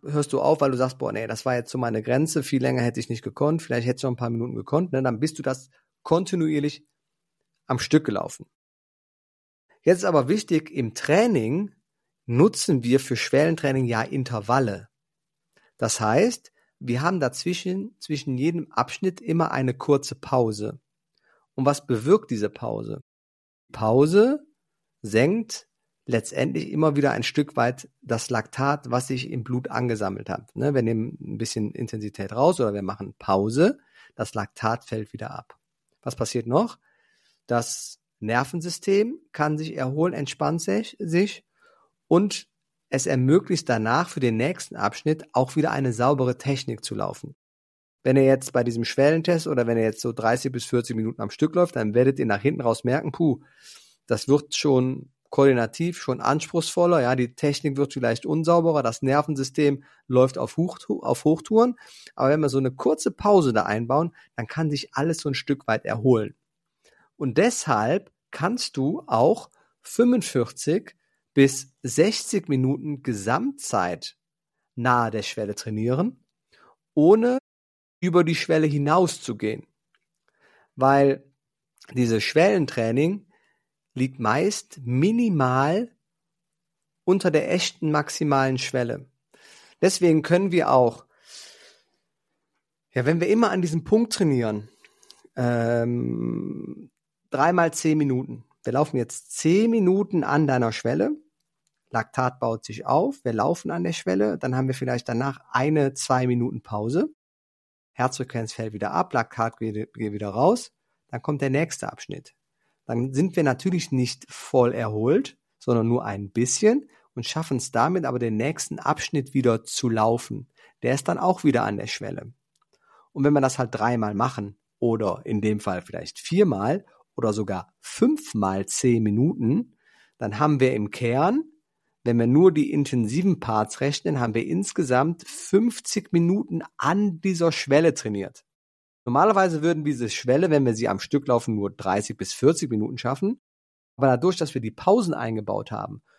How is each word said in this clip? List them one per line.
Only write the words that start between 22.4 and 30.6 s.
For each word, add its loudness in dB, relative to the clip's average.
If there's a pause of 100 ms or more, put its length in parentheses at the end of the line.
Pause? -8 (640)
Pause 4 (560)
senkt 0 (380)
letztendlich -4
immer 0
wieder 2
ein -2
Stück -2
weit -2 (120)
das -6
Laktat, -2
was 0
sich -6
im -6
Blut -6
angesammelt -4
hat. -10
Ne, -2